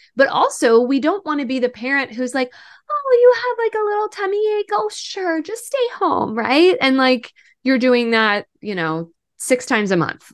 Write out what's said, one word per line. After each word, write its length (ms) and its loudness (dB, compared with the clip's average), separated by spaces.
But 140 4
also, 520 2
we 180 0
don't 260 -2
wanna 200 -4
be 140 -4
the 100 0
parent 420 -4
who's 220 -6
like, 180 -4
"Oh, 320 2
you 140 8
have, 300 -4
like, 100 -2
a 100 -2
little 240 -2
tummy 500 -2
ache? 120 -8
Oh, 200 -2
sure, 500 -6
just 240 -12
stay 280 -2
home," 440 -2
right? 440 4
And, 160 2
like, 340 0
you're 140 2
doing 340 2
that, 360 0
you 140 -8
know, 360 -4
six 280 -2
times 260 0
a 60 2
month. 360 -4